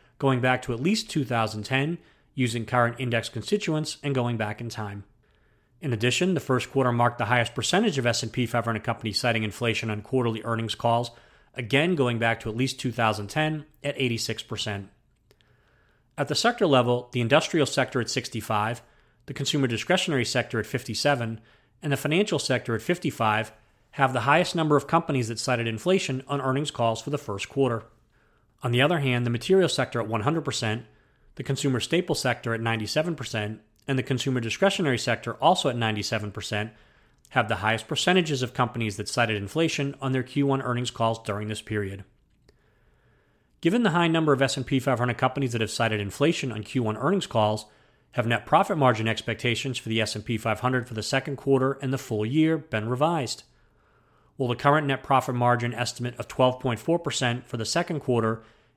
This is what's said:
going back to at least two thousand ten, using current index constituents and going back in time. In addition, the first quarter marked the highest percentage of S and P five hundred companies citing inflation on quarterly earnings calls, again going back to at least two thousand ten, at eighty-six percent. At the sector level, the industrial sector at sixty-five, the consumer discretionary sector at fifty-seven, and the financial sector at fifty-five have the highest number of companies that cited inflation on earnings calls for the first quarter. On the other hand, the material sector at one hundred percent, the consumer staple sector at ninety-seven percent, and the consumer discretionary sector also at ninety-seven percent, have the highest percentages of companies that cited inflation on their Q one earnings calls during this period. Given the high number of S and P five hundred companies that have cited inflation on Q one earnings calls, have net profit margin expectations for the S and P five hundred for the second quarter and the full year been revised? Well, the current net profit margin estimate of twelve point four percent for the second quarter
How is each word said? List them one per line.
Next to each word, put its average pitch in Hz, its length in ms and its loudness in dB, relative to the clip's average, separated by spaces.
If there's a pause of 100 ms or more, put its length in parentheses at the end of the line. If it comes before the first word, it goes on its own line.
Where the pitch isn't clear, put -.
(180)
going 131 220 2
back 127 220 2
to 127 100 -6
at 117 100 -4
least 208 260 0
two 151 160 0
thousand 110 380 -2
ten, 143 360 -2 (360)
using 117 320 -2
current 117 320 2
index 117 300 -2
constituents 156 760 -2
and 143 140 -2
going 120 200 0
back 107 240 -4
in 117 80 -8
time. 101 360 -10 (760)
In 139 120 -2
addition, 120 420 2
the 147 60 0
first - 320 -2
quarter 131 180 2
marked 120 280 2
the 117 80 -2
highest 120 280 2
percentage 175 440 2
of 120 80 -2
S 120 180 0
and 110 80 -8
P 123 140 0
five 113 180 -2
hundred 110 180 -2
companies 110 380 -4
citing 113 240 2
inflation 113 460 -2
on 104 120 -6
quarterly 117 400 0
earnings 113 320 -2
calls, 120 380 0 (420)
again 135 400 0
going 123 240 2
back 113 220 0
to - 80 -6
at 107 80 -6
least 131 240 -2
two 127 100 -2
thousand 107 380 0
ten, 156 360 -2 (200)
at 143 120 -4
eighty-six 117 460 -2
percent. 101 460 -6 (1300)
At 143 80 0
the 135 80 -4
sector 233 320 2
level, 123 460 4
the 123 80 0
industrial 131 460 4
sector 127 340 0
at 110 100 -4
sixty-five, 110 720 -2 (440)
the 131 80 -10
consumer 139 340 0
discretionary 139 560 0
sector 120 340 0
at 107 80 -2
fifty-seven, 120 720 -2 (400)
and 147 120 -2
the 135 40 2
financial 160 440 0
sector 120 340 -2
at 107 80 -2
fifty-five 113 680 0 (380)
have 135 220 2
the 123 100 0
highest 160 340 4
number 156 200 4
of 135 120 2
companies 139 400 2
that 117 100 -6
cited 117 300 0
inflation 135 580 0
on 143 140 -2
earnings 135 320 -2
calls 113 280 0
for - 100 -8
the 143 80 -2
first 98 300 -8
quarter. 120 360 0 (760)
On 123 120 -2
the 123 100 4
other 160 160 4
hand, 127 260 2
the 117 60 0
material 175 380 4
sector 120 320 -2
at 107 80 -4
one 110 140 -2
hundred 147 220 0
percent, 117 400 -2 (520)
the 131 80 -10
consumer 135 340 0
staple 165 380 0
sector 120 380 0
at 110 60 -2
ninety-seven 113 540 0
percent, 110 460 -6 (260)
and 135 100 0
the 131 60 0
consumer 127 380 -2
discretionary 143 580 0
sector 117 360 -2
also 160 340 4
at 120 80 0
ninety-seven 107 560 -2
percent, 107 400 -6 (580)
have 117 180 2
the 110 80 0
highest 110 300 0
percentages 156 560 2
of 123 100 -4
companies 117 440 -2
that 107 120 -8
cited 113 280 0
inflation 139 640 -2
on 135 100 -2
their 131 140 0
Q 139 240 0
one 135 140 0
earnings 123 280 -2
calls 113 300 0
during 107 260 -4
this 107 160 -8
period. 101 400 -6 (1600)
Given 214 240 2
the 196 60 4
high 170 180 2
number 160 240 4
of 131 100 4
S 135 140 2
and 131 100 -4
P 135 140 2
five 123 180 2
hundred 123 200 0
companies 131 340 0
that 117 80 -2
have 107 100 0
cited 110 300 0
inflation 143 500 0
on 107 140 -8
Q - 180 -2
one 110 140 0
earnings 170 320 0
calls, 107 380 2 (460)
have 113 140 0
net 117 180 0
profit 180 320 4
margin 123 300 4
expectations 117 720 -2
for - 100 -10
the 110 120 0
S 107 160 -2
and 104 80 -8
P 117 120 -2
five 107 220 -2
hundred 127 300 0
for 117 60 -12
the 107 80 -4
second 135 340 -2
quarter 135 380 2
and 131 180 -4
the 135 60 0
full 110 280 -2
year 156 320 2
been 110 300 -4
revised? 139 560 -2 (920)
Well, 131 120 0
the 120 80 0
current 147 320 4
net 135 160 -2
profit - 320 2
margin 120 360 2
estimate 120 460 -6
of - 80 -8
twelve 127 320 4
point 120 220 -2
four 165 180 0
percent 123 480 -2
for - 100 -8
the 113 80 -6
second 170 360 -2
quarter 113 420 0 (340)